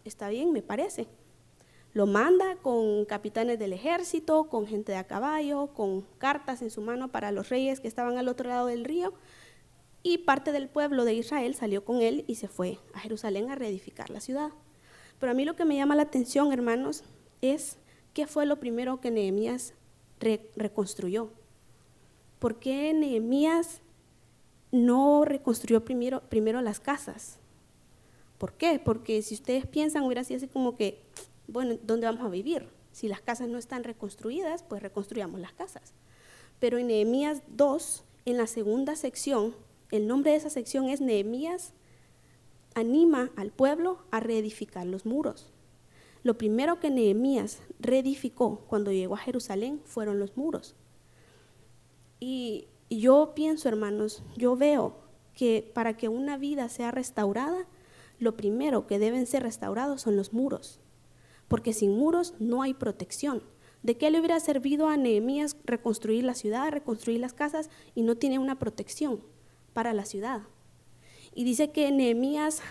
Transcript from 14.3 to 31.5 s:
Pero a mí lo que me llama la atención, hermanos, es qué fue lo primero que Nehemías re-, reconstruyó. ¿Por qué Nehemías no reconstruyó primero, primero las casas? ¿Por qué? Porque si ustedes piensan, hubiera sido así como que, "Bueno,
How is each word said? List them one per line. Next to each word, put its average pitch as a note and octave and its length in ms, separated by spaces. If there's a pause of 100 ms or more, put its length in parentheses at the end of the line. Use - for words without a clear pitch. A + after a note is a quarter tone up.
Pero B3 140
a - 20
mí C4+ 100
lo E4 100
que E4+ 100
me D4 100
llama C#4+ 200
la D4 60
atención, C#4 500
hermanos, B3+ 520 (380)
es C#4 360 (380)
qué D4+ 100
fue D4 220
lo D4 120
primero B3 400
que B3 120
Nehemías G#3+ 640 (440)
re-, A3 360
reconstruyó. G#3 720 (1120)
¿Por A3+ 200
qué C#4+ 360
Nehemías D4 880 (920)
no C4+ 540
reconstruyó A#3 600
primero, B3+ 420
primero A3 360
las G#3 160
casas? - 580 (1040)
¿Por F#3+ 140
qué? D#4+ 300
Porque A3 380
si G#3+ 140
ustedes C4 320
piensan, D4+ 360
hubiera B3+ 200
sido B3+ 140
así C4+ 100
como B3+ 280
que, G3+ 280 (440)
"Bueno, A#3 360